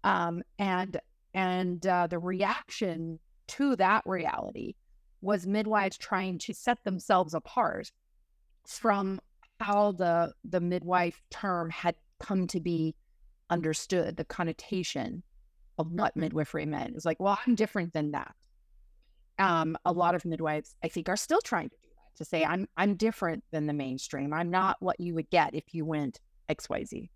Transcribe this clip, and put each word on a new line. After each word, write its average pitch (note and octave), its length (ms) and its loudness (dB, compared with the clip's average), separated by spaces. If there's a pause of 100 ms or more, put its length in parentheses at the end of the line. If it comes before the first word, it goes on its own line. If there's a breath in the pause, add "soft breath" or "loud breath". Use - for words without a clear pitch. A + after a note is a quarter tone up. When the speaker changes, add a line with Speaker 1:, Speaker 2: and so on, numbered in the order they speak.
Speaker 1:
Um, F3 400 0 (160)
and, F#3+ 400 -2 (340)
and, F3+ 540 0
uh, F3+ 200 4
the E3+ 120 -2
reaction F3+ 1000 -2 (300)
to C4+ 280 2
that F#3 280 4
reality - 720 -4 (460)
was F#3 260 0
midwives G#3 500 0
trying F#3 400 -2
to - 160 -8
set - 300 -2
themselves F#3 500 2
apart - 580 -2 (760)
from G3 520 0 (400)
how G#3 340 4
the, E3+ 400 2 (100)
the F3 180 0
midwife F3 600 0 (100)
term F3 400 -2
had E3+ 240 0 (240)
come F#3 280 0
to F3+ 120 -2
be D#3+ 360 0 (540)
understood, E3+ 680 0
the D3 80 -4
connotation - 960 -4 (540)
of D#3+ 140 -2
what - 220 2
Speaker 2:
Mm-hmm. D#3 80 -2
Speaker 1:
midwifery D3+ 440 -2
meant. D3+ 300 -4
It's D#3+ 100 -8
like, D#3+ 140 0
"Well, G3 260 2
I'm B3 100 6
different G3+ 380 -2
than D3 180 0
that." - 240 -6 (1040)
Um, E3 460 2
a F3+ 60 4
lot F3 240 4
of E3+ 100 -4
midwives, D#3 580 -2
I E3+ 40 -2
think, E3+ 220 -4
are G3 80 0
still F#4 240 2
trying G#3 280 -2
to - 60 -20
do - 200 -20
that, - 220 -20
to D#3 80 -8
say, D#3+ 200 2
"I'm, F3+ 220 0 (100)
I'm G3 180 4
different G3 560 0
than D3+ 160 0
the D3+ 60 0
mainstream. C#3 600 -4
I'm E3+ 160 -2
not F#3 320 2
what F#3 180 -2
you F3 160 -4
would D#3+ 140 -4
get D#3+ 260 4
if - 180 -6
you D#3+ 120 -2
went D3+ 340 -2 (300)
X - 200 -4
Y - 140 -2
Z." - 320 -10